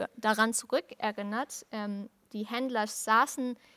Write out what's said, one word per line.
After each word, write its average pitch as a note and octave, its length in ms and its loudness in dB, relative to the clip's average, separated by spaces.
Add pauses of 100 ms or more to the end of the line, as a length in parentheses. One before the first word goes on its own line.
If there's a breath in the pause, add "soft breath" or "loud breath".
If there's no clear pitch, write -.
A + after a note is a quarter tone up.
(160)
daran A3 380 4
zurückerinnert, G#3+ 1160 -2
ähm, G#3 360 -6 (240)
die G#3+ 140 -4
Händler A#3+ 400 0
saßen B3 680 2 (200 soft breath)